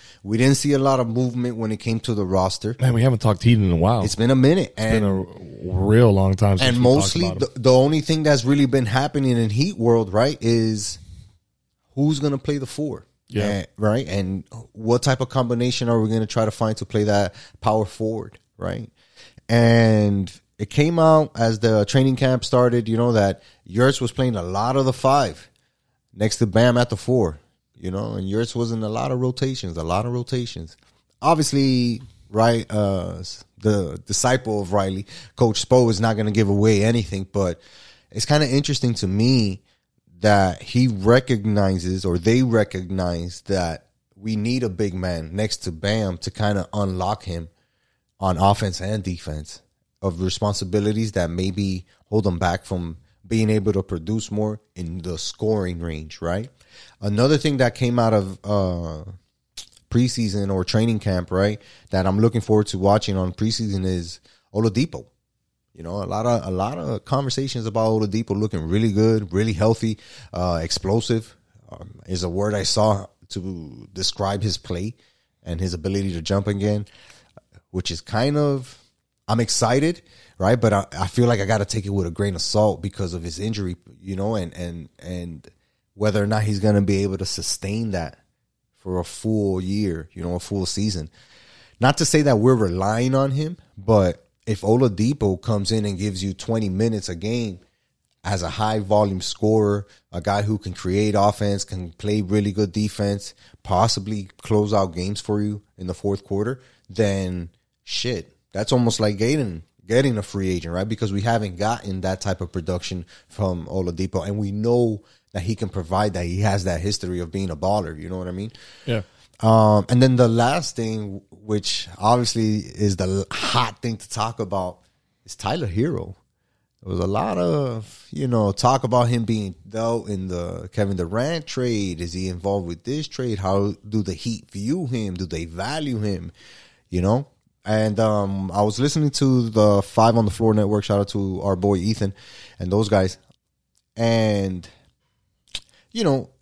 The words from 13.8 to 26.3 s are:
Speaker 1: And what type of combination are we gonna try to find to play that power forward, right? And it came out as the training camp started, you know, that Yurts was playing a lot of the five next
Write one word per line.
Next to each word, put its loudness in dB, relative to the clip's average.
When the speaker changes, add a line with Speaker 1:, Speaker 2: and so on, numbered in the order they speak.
Speaker 1:
And -4
what 2
type 2
of -2
combination 0
are 4
we 2
gonna 0
try 0
to 0
find -2
to -6
play 0
that 2
power 2
forward, -8
right? -8
And 4
it -6
came 2
out 6
as 2
the 4
training 2
camp 2
started, 2
you 0
know, 2
that 2
Yurts 2
was -4
playing -2
a -4
lot -2
of 2
the 2
five 0
next -2